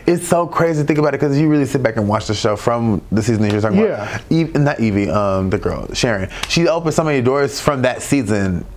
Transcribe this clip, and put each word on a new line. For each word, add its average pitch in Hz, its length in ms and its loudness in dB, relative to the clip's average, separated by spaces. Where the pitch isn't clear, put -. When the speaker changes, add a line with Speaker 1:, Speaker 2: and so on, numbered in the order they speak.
Speaker 1:
It's 175 200 0
so 170 200 2
crazy 160 360 0
to 143 40 -2
think 151 120 2
about 147 160 2
it, 135 40 -2
'cause 139 200 0
you 156 100 4
really 147 180 4
sit 131 160 -2
back 113 140 0
and 104 120 0
watch 107 180 0
the 107 80 -2
show 104 220 0
from 117 440 0
the 107 100 2
season 110 200 0
that 104 100 0
you're 104 80 0
talking 110 180 2
Speaker 2:
Yeah. 170 300 0
Speaker 1:
about. - 120 -8
Eve-, 160 280 0
not 143 220 0
Evie, 101 300 0
um, 95 400 0
the 101 80 0
girl, 67 360 -4
Sharon. 104 340 -2
She 170 200 2
opened 165 260 -2
so 165 100 2
many 147 160 0
doors 139 400 0
from 139 220 0
that 123 200 0
season 101 600 0